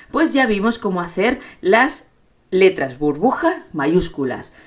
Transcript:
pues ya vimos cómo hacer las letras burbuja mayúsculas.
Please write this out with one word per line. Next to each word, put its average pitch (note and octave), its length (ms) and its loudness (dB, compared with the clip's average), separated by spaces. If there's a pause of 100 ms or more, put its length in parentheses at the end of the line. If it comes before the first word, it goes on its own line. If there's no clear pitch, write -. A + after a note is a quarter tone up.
(100)
pues C#4+ 220 0
ya C4+ 140 2
vimos A3 320 0
cómo F3+ 240 -4
hacer G3+ 380 -2 (200)
las A#3 460 2 (440)
letras E3+ 480 2
burbuja F#3+ 760 0
mayúsculas. C#3+ 800 -2 (120)